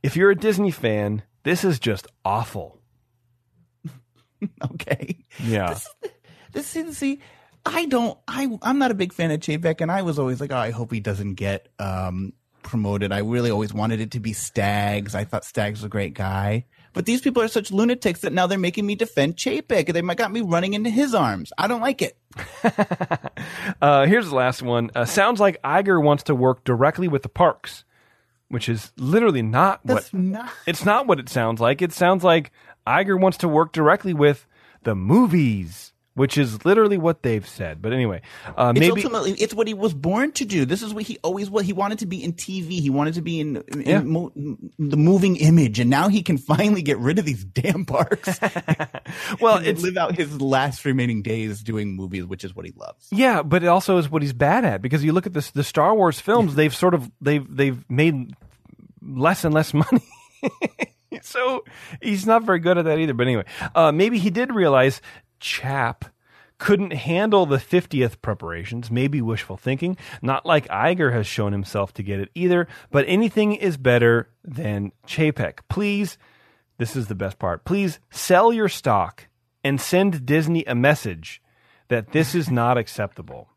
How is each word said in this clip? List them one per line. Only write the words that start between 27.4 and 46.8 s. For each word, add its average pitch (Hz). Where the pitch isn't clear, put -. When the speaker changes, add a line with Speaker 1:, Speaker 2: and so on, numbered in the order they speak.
Speaker 1:
which 120
is 113
literally 156
not 131
Speaker 2:
That's 226
Speaker 1:
what 190
Speaker 2:
not 208
Speaker 1:
it's 170
not 233
what 170
it 127
sounds 113
like. 117
It 175
sounds 180
like 165
Iger 185
wants 190
to 175
work 156
directly 170
with 143
the 110
movies, 117
which 135
is 113
literally 202
what 160
they've 110
said. 80
But 110
anyway, 113
uh, 120
Speaker 2:
It's 135
Speaker 1:
maybe 180
Speaker 2:
ultimately, 226
it's 214
what 214
he 220
was 196
born 190
to 277
do. 180
This 190
is 214
what 208
he 220
always, 196
what 202
he 196
wanted 202
to 226
be 180
in 170
T 185
V. 170
He 143
wanted 147
to 170
be 165
in, 151
in 143
Speaker 1:
Yeah. 180
Speaker 2:
mo-, 160
the 147
moving 180
image, 151
and 120
now 151
he 202
can 170
finally 190